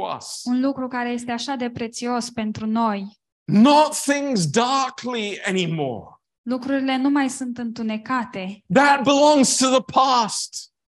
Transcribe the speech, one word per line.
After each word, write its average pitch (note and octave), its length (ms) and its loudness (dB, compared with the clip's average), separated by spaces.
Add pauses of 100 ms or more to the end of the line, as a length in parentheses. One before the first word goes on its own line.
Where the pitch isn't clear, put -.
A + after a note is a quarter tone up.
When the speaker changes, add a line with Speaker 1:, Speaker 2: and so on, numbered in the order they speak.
(160)
Speaker 1:
us. - 280 -12
Speaker 2:
Un B3 160 0
lucru C4 280 -2
care B3 220 -6
este A#3+ 220 -6
așa A#3 220 -6
de A#3+ 160 -6
prețios A#3+ 600 -6
pentru G#3+ 360 -6
noi. G#3+ 520 -2 (260)
Speaker 1:
Not D4 500 6 (100)
things C#4 460 0
darkly A#3+ 920 -2
anymore. D#3+ 760 -4 (220)
Speaker 2:
Lucrurile C4 540 -4
nu C4 140 0
mai C#4 200 2
sunt B3 280 -8
întunecate. A3 1040 -6 (120)
Speaker 1:
That C#4 280 6
belongs C#4+ 540 4
to C4 120 2
the C4 140 4
past. - 920 0 (180)